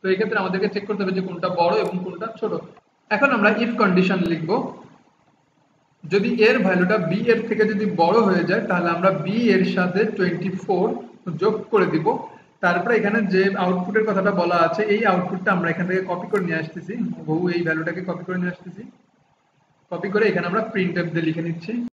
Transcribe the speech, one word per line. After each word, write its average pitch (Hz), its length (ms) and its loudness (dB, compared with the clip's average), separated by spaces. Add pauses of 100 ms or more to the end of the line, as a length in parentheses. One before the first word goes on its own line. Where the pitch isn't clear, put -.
তো - 120 -20
এক্ষেত্রে 208 300 0
আমাদেরকে 190 320 0
চেক 202 120 -4
করতে 202 160 -4
হবে 185 160 0
যে 190 100 -2
কোনটা 175 200 -4 (120)
বড় 175 140 4 (100)
এবং 185 100 -4 (100)
কোনটা 185 240 -8 (120)
ছোট। 190 140 -2 (640)
এখন 269 200 4
আমরা 208 140 4 (120)
if 233 80 -2 (120)
কন্ডিশন 185 380 4 (120)
লিখব, 156 180 -4 (1600)
যদি 208 180 2 (180)
এর 254 80 4 (100)
ভ্যালুটা 185 300 2 (140)
বি 196 80 0 (140)
এর 220 160 4
থেকে 214 140 2 (100)
যদি 208 120 -2 (180)
বড় 180 160 4 (100)
হয়ে 175 220 2
যায়, 214 180 2
তাহলে 175 280 0
আমরা 190 140 4 (140)
বি 196 120 -2 (180)
এর 185 100 4 (100)
সাথে 180 260 0 (160)
টোয়েন্টি 175 340 -2 (140)
ফোর 190 220 0 (560)
যোগ 220 120 2 (180)
করে 190 200 4
দিব। 160 140 0 (580)
তারপরে 180 340 2
এখানে 208 200 0 (140)
যে 190 100 4 (220)
আউটপুটের 185 440 0
কথাটা 190 320 2
বলা 175 260 2
আছে, 185 160 0 (120)
এই 226 160 0
আউটপুটটা 180 460 -2
আমরা 170 140 -2
এখান 175 200 -2
থেকে 185 200 0
কপি 180 220 -6
করে 202 140 0
নিয়ে 160 160 -2
আসতেছি, 156 300 -10 (240)
হুবহু 160 280 -2 (100)
এই 170 120 -2
ভ্যালুটাকে 160 420 -4
কপি 180 180 -6
করে 180 140 -6
নিয়ে 180 140 -4
আসতেছি। 185 280 -16 (1080)
কপি 180 240 -6
করে 214 160 4
এখানে 175 200 0
আমরা 214 120 0 (100)
printf 175 420 0
দিয়ে 160 140 0
লিখে 165 200 -4
নিচ্ছি 165 240 -8 (260)